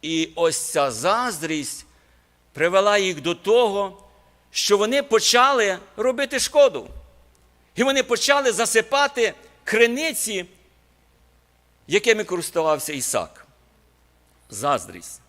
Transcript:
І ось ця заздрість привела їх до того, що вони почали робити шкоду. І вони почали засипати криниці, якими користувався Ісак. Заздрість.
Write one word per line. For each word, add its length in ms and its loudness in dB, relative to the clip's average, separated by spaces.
І 340 -2
ось 360 0
ця 200 0
заздрість 920 -4
привела 440 2
їх 240 -2
до 140 -4
того, 680 0
що 260 0
вони 260 0
почали 760 2
робити 420 -2
шкоду. 500 2
І 80 0
вони 200 2
почали 480 0
засипати 840 0
криниці, 840 -2
якими 360 0
користувався 680 -2
Ісак. 540 -6
Заздрість. 800 -6